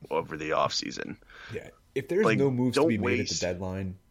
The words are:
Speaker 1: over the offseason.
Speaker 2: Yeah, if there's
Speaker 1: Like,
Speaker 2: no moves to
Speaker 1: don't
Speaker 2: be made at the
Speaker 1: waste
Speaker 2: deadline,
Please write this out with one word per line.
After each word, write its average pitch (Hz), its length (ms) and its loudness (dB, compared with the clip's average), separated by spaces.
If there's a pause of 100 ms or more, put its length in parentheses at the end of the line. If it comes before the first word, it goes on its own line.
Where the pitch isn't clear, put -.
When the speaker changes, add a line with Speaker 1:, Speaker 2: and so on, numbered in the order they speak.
(100)
Speaker 1:
over 80 260 -2
the 78 140 -4
offseason. - 640 -2 (380)
Speaker 2:
Yeah, - 140 -10 (260)
if 135 140 -4
there's 208 180 2
Speaker 1:
Like, 220 100 4
Speaker 2:
no 139 140 4
moves 123 240 2
to 139 80 4
Speaker 1:
don't 165 80 6
Speaker 2:
be 107 80 2
made 120 140 0
at 123 40 2
the - 60 0
Speaker 1:
waste - 180 -4
Speaker 2:
deadline, 92 560 -4 (140)